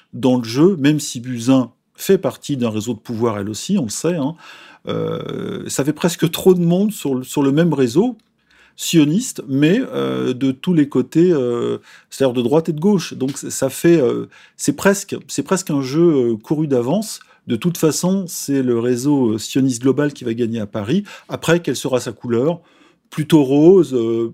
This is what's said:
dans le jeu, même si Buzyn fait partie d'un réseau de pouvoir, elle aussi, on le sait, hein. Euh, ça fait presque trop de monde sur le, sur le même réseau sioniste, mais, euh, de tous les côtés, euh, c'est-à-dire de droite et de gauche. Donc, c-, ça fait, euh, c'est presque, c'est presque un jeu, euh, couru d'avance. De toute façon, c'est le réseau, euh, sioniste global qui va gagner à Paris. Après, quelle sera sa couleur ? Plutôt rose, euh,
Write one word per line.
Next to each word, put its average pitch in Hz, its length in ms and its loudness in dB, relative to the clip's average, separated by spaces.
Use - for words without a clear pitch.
dans 127 240 2
le 123 80 -2
jeu, 147 340 2
même 147 220 2
si - 200 -8
Buzyn 123 520 0
fait - 240 2
partie 139 400 -6
d'un 120 100 -2
réseau 107 240 -4
de 104 60 -10
pouvoir, 113 400 -4
elle 98 100 -6
aussi, 180 300 -4
on 147 60 -2
le 107 40 -4
sait, 170 280 -4
hein. 147 180 -4
Euh, - 800 -8
ça 139 180 -4
fait 147 80 -2
presque 165 360 -2
trop - 220 4
de 175 80 2
monde 180 320 2
sur 135 220 -4
le, 127 100 -4
sur - 180 -2
le 139 100 2
même 160 200 4
réseau 139 460 2
sioniste, 160 720 0
mais, 151 320 2
euh, 131 540 -4
de 135 160 -2
tous 175 240 -2
les 147 120 4
côtés, 156 460 2
euh, 120 460 -2
c'est-à-dire 131 240 0
de 123 80 0
droite 151 260 2
et 165 60 -2
de 151 60 -8
gauche. 185 340 0
Donc, 135 240 -4
c-, 135 100 -12
ça 131 220 -4
fait, 170 320 2
euh, 117 240 0
c'est - 180 -2
presque, 196 400 0
c'est - 160 -6
presque 180 260 -2
un 143 100 0
jeu, 135 220 0
euh, 131 340 2
couru 151 300 -4
d'avance. 139 540 -2
De 120 80 -2
toute 175 200 -2
façon, 180 520 0
c'est 139 340 -4
le 123 160 0
réseau, 123 540 0
euh, 110 60 -4
sioniste 131 440 -2
global 143 300 0
qui - 100 -18
va 120 100 -4
gagner 113 280 -4
à 104 60 -6
Paris. 120 360 -2
Après, 160 320 0
quelle 147 140 -4
sera 131 240 -2
sa 117 140 -6
couleur ? 131 480 -2
Plutôt 151 320 4
rose, 147 520 6
euh, 117 400 -2